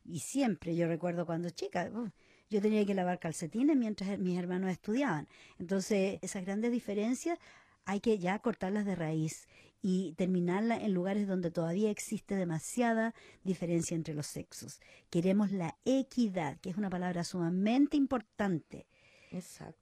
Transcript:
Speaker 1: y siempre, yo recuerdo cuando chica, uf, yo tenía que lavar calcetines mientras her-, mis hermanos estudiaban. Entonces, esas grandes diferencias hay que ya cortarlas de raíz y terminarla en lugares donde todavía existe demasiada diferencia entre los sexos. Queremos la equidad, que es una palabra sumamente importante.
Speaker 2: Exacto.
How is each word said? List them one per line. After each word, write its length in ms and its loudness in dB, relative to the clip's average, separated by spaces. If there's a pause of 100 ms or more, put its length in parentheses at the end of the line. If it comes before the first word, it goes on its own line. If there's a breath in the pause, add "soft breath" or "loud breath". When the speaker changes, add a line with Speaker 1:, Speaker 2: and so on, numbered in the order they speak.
Speaker 1:
y 160 -8
siempre, 540 0
yo 140 2
recuerdo 380 -2
cuando 240 -4
chica, 440 -4
uf, 140 -6 (420 soft breath)
yo 100 2
tenía 240 4
que 100 0
lavar 260 0
calcetines 560 2
mientras 340 0
her-, 80 -2
mis 200 2
hermanos 340 0
estudiaban. 560 -2 (300 loud breath)
Entonces, 640 0
esas 220 -6
grandes 280 0
diferencias 680 -2 (460 loud breath)
hay 160 -2
que 180 4
ya 220 0
cortarlas 460 -2
de 100 0
raíz 500 -2 (400 loud breath)
y 280 0
terminarla 640 2
en 160 0
lugares 340 0
donde 220 0
todavía 400 0
existe 460 -6
demasiada 760 0 (300 loud breath)
diferencia 520 0
entre 200 -4
los 120 -4
sexos. 540 -12 (300 loud breath)
Queremos 420 4
la 320 -2
equidad, 760 0
que 100 -8
es 80 -4
una 100 0
palabra 340 -2
sumamente 760 2
importante. 880 -2 (440 soft breath)
Speaker 2:
Exacto. 520 -12